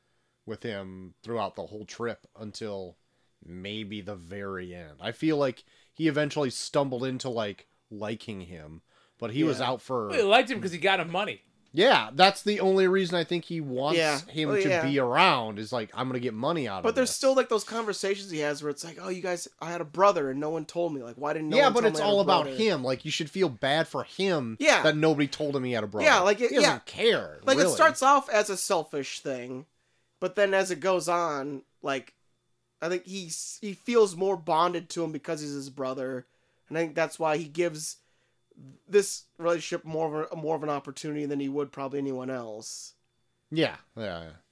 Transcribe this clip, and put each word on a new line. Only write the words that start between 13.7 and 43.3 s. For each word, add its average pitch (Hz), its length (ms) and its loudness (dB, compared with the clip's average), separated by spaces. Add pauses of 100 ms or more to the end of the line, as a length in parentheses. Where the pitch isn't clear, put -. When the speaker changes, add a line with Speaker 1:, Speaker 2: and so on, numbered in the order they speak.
Speaker 2:
Yeah. 151 320 2
Speaker 1:
him 156 220 -2
Speaker 2:
Oh, - 100 2
Speaker 1:
to 196 80 2
Speaker 2:
yeah. 175 160 2
Speaker 1:
be 139 140 2
around 127 600 4
is, 107 140 -8
like, 113 220 -4
"I'm 127 120 -2
gonna 127 140 -4
get 120 140 -4
money 135 340 -2
out 95 140 -6
Speaker 2:
But 220 80 2
Speaker 1:
of 226 60 -2
Speaker 2:
there's 262 120 2
Speaker 1:
this." - 80 -4
Speaker 2:
still, 269 180 2
like, 254 140 2
those 214 160 0
conversations 202 640 -4
he 156 100 -4
has 147 220 -2
where 147 60 -6
it's 143 160 -8
like, 165 160 -14
"Oh, 185 80 -10
you 185 140 -6
guys, 180 260 -4 (100)
I 160 120 -8
had 170 100 -6
a 165 60 -4
brother 165 440 4
and 131 80 -4
no 151 120 -4
one 160 160 -4
told 170 260 -4
me. 135 100 -8
Like, 117 140 -12
why 147 160 -4
didn't 156 160 -4
no 185 80 2
Speaker 1:
Yeah, 285 80 8
Speaker 2:
one 262 80 6
Speaker 1:
but 233 80 4
Speaker 2:
tell 226 80 4
Speaker 1:
it's 165 100 0
Speaker 2:
me 208 40 0
I 202 40 2
had 208 40 4
a 208 40 4
Speaker 1:
all 202 60 4
about 180 240 6
Speaker 2:
brother?" 135 140 -8
Speaker 1:
him. 190 260 2
Like, 131 220 -2
you 156 40 -6
should 151 200 -4
feel 185 180 0
bad 139 400 0
for 127 160 -4
him 151 560 -2
Speaker 2:
Yeah. 262 220 6
Speaker 1:
that 156 160 4
nobody 151 280 4
told 143 300 -4
him 131 80 -2
he 127 80 -2
had 113 100 0
a 107 40 -4
brother. 104 200 -2
Speaker 2:
Yeah, 254 140 8
like, 202 220 4
it, 240 80 4
Speaker 1:
He 285 60 0
doesn't 285 140 6
Speaker 2:
yeah. 190 100 -2
Speaker 1:
care, 151 640 -2
Speaker 2:
Like, 269 120 4
it - 60 6
Speaker 1:
really. 180 120 4
Speaker 2:
starts 311 280 6
off 269 260 6
as 208 220 2
a 190 80 -2
selfish 151 640 -2
thing, 131 440 -8 (560)
but 185 160 -4
then 202 160 6
as 190 180 2
it 165 100 -4
goes 175 280 2
on, 147 540 -2 (180)
like, 135 320 -4 (720)
I 165 80 -2
think 180 160 -2
he's, 180 560 -10
he 202 100 -6
feels 214 420 4
more 190 220 0
bonded 170 540 2
to 170 140 -4
him 160 80 -4
because 151 280 -6
he's 147 120 -6
his 139 180 -8
brother. 131 560 -6 (420)
And 147 80 -6
I 165 60 0
think 156 140 -4
that's 160 220 -2
why 156 200 2
he 165 80 -4
gives 156 500 -4 (920)
this 196 380 2 (140)
relationship 170 460 -2
more 156 400 -2
of - 80 -10
a, 175 40 -8
more 156 180 -2
of 147 80 -4
an 151 60 -4
opportunity 147 560 -6
than 143 160 -4
he 139 80 -2
would 139 240 -4
probably 139 260 -8
anyone 131 300 -4
else. 117 640 -10 (560)